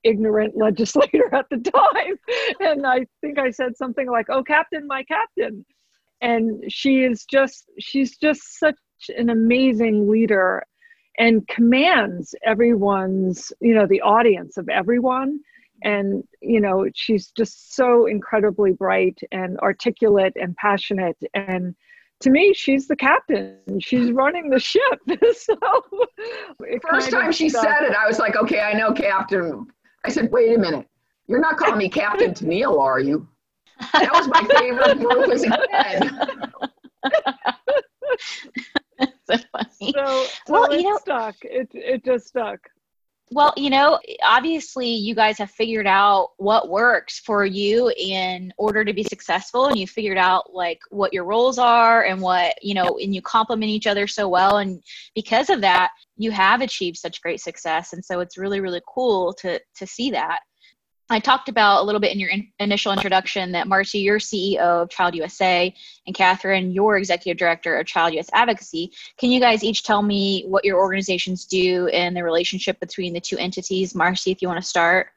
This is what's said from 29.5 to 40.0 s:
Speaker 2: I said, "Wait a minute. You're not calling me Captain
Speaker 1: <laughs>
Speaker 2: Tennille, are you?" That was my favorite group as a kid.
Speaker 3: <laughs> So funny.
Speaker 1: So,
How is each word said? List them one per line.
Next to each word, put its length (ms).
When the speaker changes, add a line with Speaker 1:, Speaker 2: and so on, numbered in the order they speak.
Speaker 2:
I 40
said, 220
"Wait 240
a 40
minute. 280
You're 140
not 160
calling 220
me 100
Captain 460
Speaker 1:
<laughs> 40
Speaker 2:
Tennille, 420
are 200
you?" 280
That 200
was 160
my 140
favorite 420
group 320
as 140
a 60
kid. 600
Speaker 3:
<laughs> 800
So 80
funny. 400
Speaker 1:
So, 320